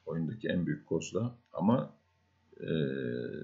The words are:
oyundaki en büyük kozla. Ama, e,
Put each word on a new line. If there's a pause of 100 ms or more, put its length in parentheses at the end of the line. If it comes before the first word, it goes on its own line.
oyundaki
en
büyük
kozla. (180)
Ama, (680)
e, (800)